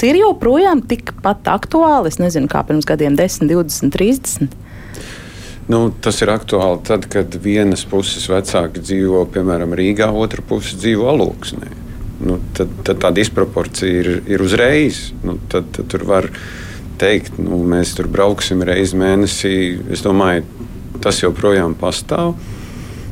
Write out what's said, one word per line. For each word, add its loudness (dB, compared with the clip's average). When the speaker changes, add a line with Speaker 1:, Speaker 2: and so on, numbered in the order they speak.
Speaker 1:
ir 6
joprojām 4
tikpat -2
aktuāli, 4
es -4
nezinu, 2
kā 0
pirms 0
gadiem 2
desmit, 2
divdesmit, 2
trīsdesmit? 0
Speaker 2:
Nu, 2
tas -2
ir 4
aktuāli 2
tad, 0
kad -2
vienas 2
puses -2
vecāki 0
dzīvo, 2
piemēram, 0
Rīgā, 2
otra -2
puse -4
dzīvo 2
Alūksnē, -2
nu, -2
tad, -2
tad 0
tā 2
disproporcija 0
ir, 0
ir 0
uzreiz. 2
Nu, -4
tad, -2
tad -6
tur -4
var 2
teikt, 0
nu, -2
mēs 0
tur -2
brauksim 2
reizi 2
mēnesī. 2
Es -4
domāju, 4
tas 0
joprojām 2
pastāv. -2